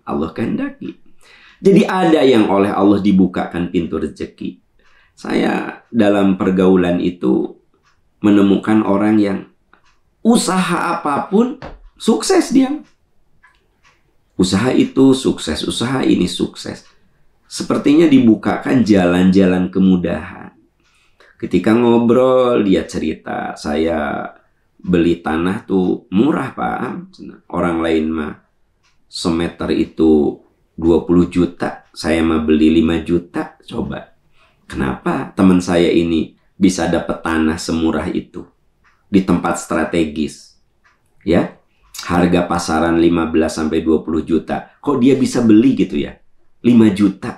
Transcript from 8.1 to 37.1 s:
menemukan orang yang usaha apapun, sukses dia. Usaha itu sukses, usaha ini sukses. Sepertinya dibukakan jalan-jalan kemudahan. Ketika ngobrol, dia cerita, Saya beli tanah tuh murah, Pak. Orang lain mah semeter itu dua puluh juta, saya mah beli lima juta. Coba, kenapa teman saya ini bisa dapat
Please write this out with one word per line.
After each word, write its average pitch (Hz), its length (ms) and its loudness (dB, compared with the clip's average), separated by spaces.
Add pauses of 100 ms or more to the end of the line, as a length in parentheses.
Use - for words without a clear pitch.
menemukan 101 640 2
orang 104 360 0
yang 95 280 -4 (720)
usaha 180 800 0
apapun, 190 560 -2 (400)
sukses - 560 0
dia. 262 160 2 (1700)
Usaha 98 360 0
itu 135 440 4
sukses, - 480 -4
usaha 131 400 -4
ini - 240 0
sukses. - 560 -10 (640)
Sepertinya 147 600 2
dibukakan 120 760 2
jalan-jalan 92 880 2
kemudahan. 87 800 -2 (840)
Ketika 92 320 0
ngobrol, 120 960 4
dia 85 160 2
cerita, - 720 -8
Saya 78 720 -4 (520)
beli 87 400 0
tanah 85 440 -4
tuh 92 480 -2
murah, 120 440 0
Pak. - 240 -6 (720)
Orang 85 320 -2
lain 80 280 0
mah 78 280 -8 (680)
semeter 82 640 -4
itu 78 680 0 (360)
dua 82 280 2
puluh 87 240 2
juta, - 640 -4
saya 80 320 -2
mah 80 160 0
beli 78 320 2
lima 82 320 2
juta. - 520 -6 (120)
Coba, - 480 -10 (480)
kenapa - 720 -6
teman 92 240 4
saya 87 320 0
ini 82 440 -2 (200)
bisa 87 320 0
dapat - 320 -4